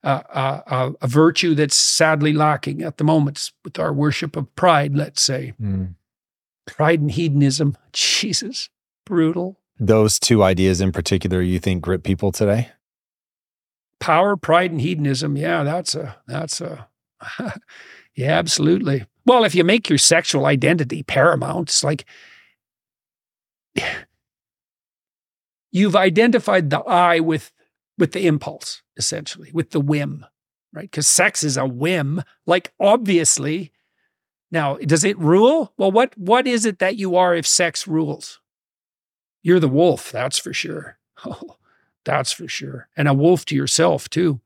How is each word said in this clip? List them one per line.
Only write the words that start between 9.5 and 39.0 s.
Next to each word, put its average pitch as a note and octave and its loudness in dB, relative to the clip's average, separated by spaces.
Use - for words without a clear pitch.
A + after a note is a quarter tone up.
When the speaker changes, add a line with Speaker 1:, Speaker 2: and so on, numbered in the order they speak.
Speaker 2:
Those A2 4
two A2 4
ideas F#2 4
in F#2+ 0
particular, F#2 -2
you F2+ 0
think F2+ -2
grip F2+ -2
people F#2+ -2
today? G#2+ 0
Speaker 1:
Power, F#3 2
pride, F3 2
and D#3+ -4
hedonism. D3 -2
Yeah, D#3+ -4
that's E3 -4
a, C3+ -12
that's D3 -8
a, D#3+ -14
<laughs> - -8
yeah, C#3+ 0
absolutely. D#3 0
Well, A#3+ 6
if F3 0
you F3+ 4
make G3+ 2
your D3+ 2
sexual D3+ 2
identity C#3+ 0
paramount, D3+ 0
it's - -2
like, D3 -4
<sighs> - -4
you've F#3+ 2
identified F#3+ 2
the D#3 0
I F3 2
with, D#3+ -2
with F3+ 0
the F#3+ -2
impulse, - -4
essentially, - -10
with D#3+ -6
the D#3+ -2
whim, C#3+ -4
right? - -16
'Cause D3+ -2
sex - 2
is C#3 -2
a C3 -2
whim, D3 -2
like, F3+ -2
obviously. F3+ 0
Now, D3 -2
does D#3 0
it G3+ 0
rule? G#3 4
Well, G3 0
what, A#3+ 0
what A3 2
is A#3 -2
it G#3+ -4
that F#3+ 0
you F#3+ -2
are F3+ 4
if E3 -4
sex - -2
rules? D#3 -6